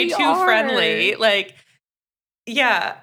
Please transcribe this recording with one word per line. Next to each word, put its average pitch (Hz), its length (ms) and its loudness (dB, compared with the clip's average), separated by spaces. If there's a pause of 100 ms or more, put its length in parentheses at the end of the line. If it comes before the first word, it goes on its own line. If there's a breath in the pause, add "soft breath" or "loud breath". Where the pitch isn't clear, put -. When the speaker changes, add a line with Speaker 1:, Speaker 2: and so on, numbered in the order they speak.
Speaker 1:
really - 20 -2
Speaker 2:
too - 140 -2
Speaker 1:
are. 359 240 2
Speaker 2:
friendly. 202 680 0
Like, 202 380 0 (920 soft breath)
yeah. 233 560 -2